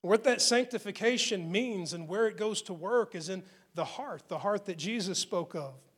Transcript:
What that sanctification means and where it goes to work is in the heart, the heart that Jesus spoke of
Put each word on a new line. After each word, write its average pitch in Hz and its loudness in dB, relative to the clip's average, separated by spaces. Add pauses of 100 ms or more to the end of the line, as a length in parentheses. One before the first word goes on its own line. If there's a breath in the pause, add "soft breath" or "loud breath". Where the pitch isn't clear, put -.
What 220 4
that 247 6
sanctification 226 2
means 196 0
and - -8
where 208 2
it 196 -4
goes 214 -2
to 190 -10
work 196 0
is 170 -6
in 185 -4 (320 loud breath)
the 165 0
heart, 247 -10
the 156 -4
heart 202 0
that 180 -6
Jesus 190 -2
spoke 170 -2
of 139 -8 (220)